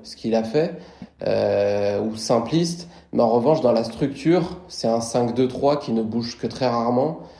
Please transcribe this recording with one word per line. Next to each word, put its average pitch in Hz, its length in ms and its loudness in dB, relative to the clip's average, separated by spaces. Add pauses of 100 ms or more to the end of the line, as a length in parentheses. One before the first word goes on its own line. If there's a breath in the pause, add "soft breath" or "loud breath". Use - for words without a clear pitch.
ce - 140 -18
qu'il 113 180 -2
a 113 80 2
fait, 156 300 -2 (520 loud breath)
euh, 101 760 0
ou 110 140 -4
simpliste, 156 760 0 (280 loud breath)
mais 117 60 4
en 117 60 4
revanche, 123 320 4
dans 120 100 4
la 113 120 2
structure, 160 840 0
c'est - 200 -4
un 117 140 2
cinq 120 320 0
deux 127 140 2
trois 139 320 0
qui - 120 -6
ne 113 120 0
bouge 113 340 -4
que - 80 -6
très 123 220 -2
rarement. 123 520 0 (200 loud breath)